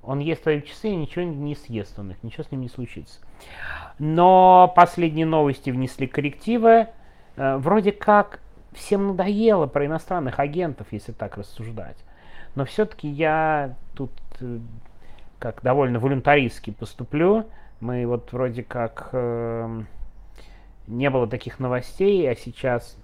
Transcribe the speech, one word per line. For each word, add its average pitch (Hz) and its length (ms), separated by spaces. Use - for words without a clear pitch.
он 131 160
ест 151 240
твои 151 180
часы - 280
и 202 60
ничего 165 280
не 147 320
съест - 440
он 98 120
их, 92 120
ничего 117 200
с - 80
ним 135 100
не 127 80
случится. - 500
Но 180 760
последние 170 500
новости 151 440
внесли 131 380
коррективы. 226 800
Э, 135 220
вроде 175 340
как - 480
всем 196 340
надоело 202 600
про 143 180
иностранных 156 540
агентов, 147 520
если 107 200
так 107 260
рассуждать. 104 600
Но 135 100
все-таки 214 420
я 156 680
тут, 131 180
э, 120 200
как - 240
довольно 123 380
волюнтаристски 135 720
поступлю. 165 720
Мы 123 260
вот 120 240
вроде 123 320
как, - 480
эм, 117 760
не 123 220
было 131 180
таких 117 320
новостей, 139 680
а 117 60
сейчас - 680